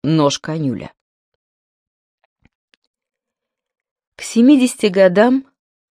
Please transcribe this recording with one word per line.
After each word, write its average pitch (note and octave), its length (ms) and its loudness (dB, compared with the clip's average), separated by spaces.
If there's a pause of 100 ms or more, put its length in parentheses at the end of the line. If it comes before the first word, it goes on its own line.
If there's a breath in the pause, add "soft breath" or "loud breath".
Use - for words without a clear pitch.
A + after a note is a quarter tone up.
Нож D3 360 -2
конюля. D3 540 -10 (3250)
К - 80 -20
семидесяти B3 640 2
годам G3 600 2 (460)